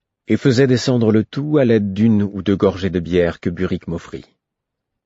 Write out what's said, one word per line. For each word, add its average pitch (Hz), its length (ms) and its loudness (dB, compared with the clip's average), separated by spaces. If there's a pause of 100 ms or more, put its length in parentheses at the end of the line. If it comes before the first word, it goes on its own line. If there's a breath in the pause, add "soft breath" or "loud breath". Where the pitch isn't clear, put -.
(280)
et 110 100 2
faisais 135 280 2
descendre 123 460 0
le 107 120 2
tout 151 360 -4
à 131 60 2
l'aide 104 280 0
d'une 104 300 2
ou 98 180 -8
deux 98 140 0
gorgées 95 340 0
de 87 100 -2
bière 85 400 -2
que 92 120 -4
Burick 90 360 -6
m'offrit. 85 380 -12 (800)